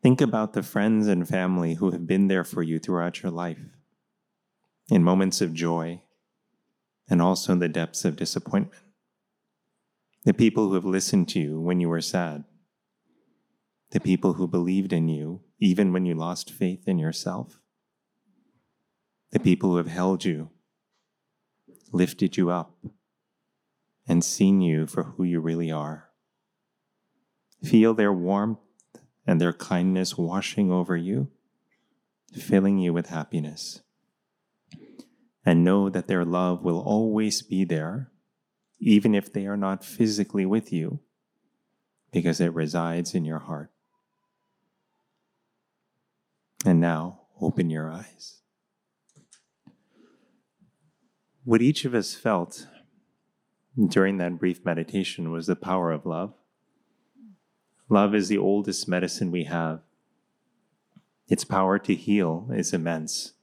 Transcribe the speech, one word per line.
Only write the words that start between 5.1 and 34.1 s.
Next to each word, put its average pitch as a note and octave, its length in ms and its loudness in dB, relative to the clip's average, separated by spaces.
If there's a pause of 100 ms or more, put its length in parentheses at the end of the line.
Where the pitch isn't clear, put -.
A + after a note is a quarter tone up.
of E2+ 120 -2
joy E2 480 -4 (1080)
and F2 120 4
also F2+ 320 2
in F2+ 60 4
the F2 80 0
depths E2 380 -4
of D#2 100 0
disappointment. - 680 -4 (1400)
The A2 100 4
people A2 340 4
who F#2+ 80 0
have F#2 100 -2
listened F#2 440 0
to - 100 -4
you D#2 200 -4
when F2 200 0
you E2+ 100 0
were E2 120 -2
sad. D#2+ 420 -4 (1500)
The - 80 0
people F#2 340 2
who F2 140 -2
believed F2+ 440 0
in E2 160 2
you D#2 340 -4 (180)
even F#2+ 340 4
when F#2 120 0
you E2+ 100 0
lost E2 360 -6
faith F#2 360 -4
in F#2 120 0
yourself. F2+ 600 -6 (1700)
The - 80 2
people F#2 320 4
who F2 60 4
have E2+ 100 0
held F2+ 380 0
you, D#2+ 240 -2 (1400)
lifted F2+ 460 0
you F2+ 120 2
up, F2 280 -4 (1300)
and E2+ 160 2
seen G2 380 4
you D#2 260 0
for - 160 -4
who - 200 -6
you F2 160 0
really E2 320 -4
are. D2+ 380 -8 (1500)
Feel A2+ 300 6
their G#2 200 4
warmth G2 460 0 (680)
and E2+ 160 4
their F2 120 2
kindness F#2 640 -2
washing F#2 540 -2
over F2+ 240 0
you, G2+ 340 -4 (1040)
filling G2 440 0
you F2+ 160 0
with E2+ 140 -2
happiness. D2+ 720 -8 (1600)